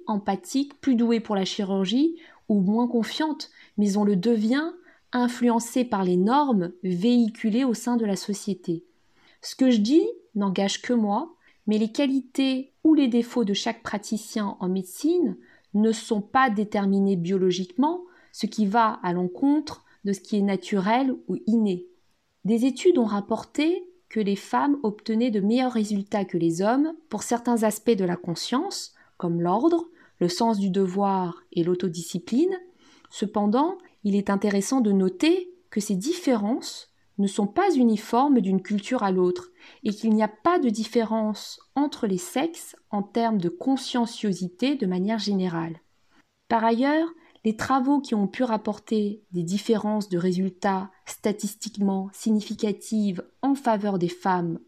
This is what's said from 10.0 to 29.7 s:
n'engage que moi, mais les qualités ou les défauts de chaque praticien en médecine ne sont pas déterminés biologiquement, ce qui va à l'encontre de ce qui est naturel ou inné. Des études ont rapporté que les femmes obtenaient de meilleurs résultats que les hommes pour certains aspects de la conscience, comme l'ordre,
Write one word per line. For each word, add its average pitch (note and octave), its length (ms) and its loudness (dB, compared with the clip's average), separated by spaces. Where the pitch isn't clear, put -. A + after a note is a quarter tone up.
n'engage G3 460 -2
que - 120 -2
moi, A3+ 420 0
mais G#3+ 140 2
les A3 120 0
qualités C4 840 -2
ou D#4+ 100 6
les C#4 140 4
défauts A#3 380 0
de G3 80 0
chaque A3+ 280 -4
praticien G#3+ 800 -6
en F3+ 100 -2
médecine G#3 680 0
ne G#3+ 180 4
sont A3 300 -2
pas C4 280 2
déterminés G3 680 2
biologiquement, F#3 840 0
ce - 140 -8
qui G#3+ 220 0
va A3 360 2
à F3+ 100 0
l'encontre C#4 720 -2
de G3+ 100 -2
ce G3 60 -8
qui - 180 -4
est G3+ 60 2
naturel G#3 720 0
ou F#3 100 -4
inné. G#3+ 400 0
Des A3+ 200 2
études C#4 320 4
ont A#3 80 4
rapporté C#4 800 -2
que A3+ 100 -4
les G3+ 160 0
femmes C#4 460 0
obtenaient A3 480 -2
de G#3+ 100 0
meilleurs A#3+ 340 2
résultats G#3 520 -2
que F#3 140 -2
les E3+ 240 0
hommes C4+ 300 2
pour G#3 120 -6
certains A#3+ 400 0
aspects G#3+ 300 0
de G3 140 2
la F3 100 -2
conscience, B3+ 800 -6
comme F3 220 -2
l'ordre, C4 460 2